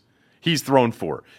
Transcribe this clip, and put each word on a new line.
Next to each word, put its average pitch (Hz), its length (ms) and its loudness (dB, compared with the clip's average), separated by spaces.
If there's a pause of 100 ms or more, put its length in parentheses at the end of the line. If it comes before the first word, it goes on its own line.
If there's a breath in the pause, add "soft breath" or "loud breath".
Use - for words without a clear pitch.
(400)
he's 165 220 -2
thrown 127 300 2
for. 80 300 -8 (160 soft breath)